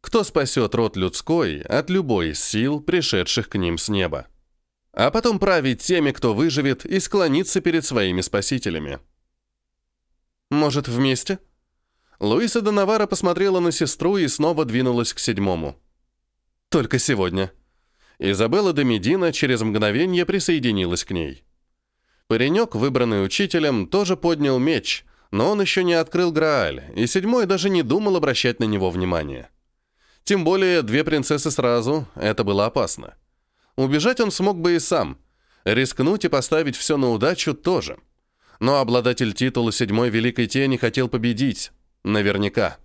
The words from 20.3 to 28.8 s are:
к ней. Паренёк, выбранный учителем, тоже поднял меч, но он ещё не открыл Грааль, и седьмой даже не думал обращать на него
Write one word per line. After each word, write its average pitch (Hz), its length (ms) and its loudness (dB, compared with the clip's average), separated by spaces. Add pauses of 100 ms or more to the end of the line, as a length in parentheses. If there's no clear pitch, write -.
к - 60 -14
ней. 78 340 -6 (840)
Паренёк, 151 480 0
выбранный 120 500 0
учителем, 139 600 0
тоже 185 280 0
поднял 147 440 0
меч, 139 440 -2 (280)
но 113 180 2
он 208 120 0
ещё 190 200 0
не 175 140 2
открыл 170 360 0
Грааль, 127 520 0 (120)
и 117 120 2
седьмой 208 400 0
даже 190 240 0
не 175 100 2
думал 180 360 2
обращать 131 420 0
на 117 60 0
него 98 260 0